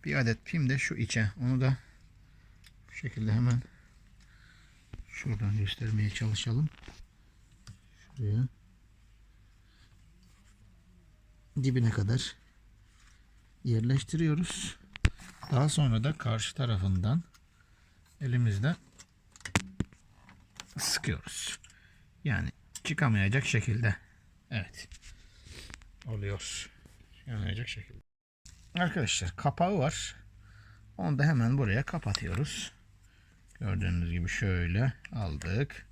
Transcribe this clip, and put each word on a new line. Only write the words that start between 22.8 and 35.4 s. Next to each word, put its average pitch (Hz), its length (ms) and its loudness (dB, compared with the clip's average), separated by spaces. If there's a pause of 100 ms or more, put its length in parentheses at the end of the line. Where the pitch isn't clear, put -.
çıkamayacak 117 640 2
şekilde. 113 500 2 (560)
Evet. - 360 -8 (1160)
Oluyor. 101 640 -6 (500)
Çıkamayacak 107 500 -6
şekilde. - 320 -14 (760)
Arkadaşlar 165 600 0
kapağı 175 420 2
var. - 380 0 (840)
Onu 135 220 0
da 139 40 6
hemen 135 340 4
buraya 117 260 2
kapatıyoruz. - 880 -4 (880)
Gördüğünüz 90 520 0
gibi 87 180 0
şöyle 95 640 2 (180)
aldık. 95 800 -4